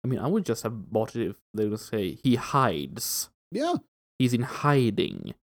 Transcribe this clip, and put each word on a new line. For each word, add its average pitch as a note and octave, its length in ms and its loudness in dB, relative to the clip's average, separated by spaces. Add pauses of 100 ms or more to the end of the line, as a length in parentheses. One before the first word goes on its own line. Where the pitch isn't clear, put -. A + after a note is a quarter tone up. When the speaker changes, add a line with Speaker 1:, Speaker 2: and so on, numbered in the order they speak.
Speaker 1:
I A#2+ 40 -2
mean, C3 120 0
I A2 80 -2
would G3 180 2
just - 180 0
have A2+ 280 -6
bought A2 240 0
it A2+ 140 0
if G#2 60 -8 (180)
they G#2+ 140 0
would G#2+ 120 -2
say, F#2+ 440 -2
"He B2 120 6
hides." G2 920 -2 (220)
Speaker 2:
Yeah. D4+ 240 0 (420)
Speaker 1:
He's B2 160 2
in A#2 100 2
hiding. A2 1000 0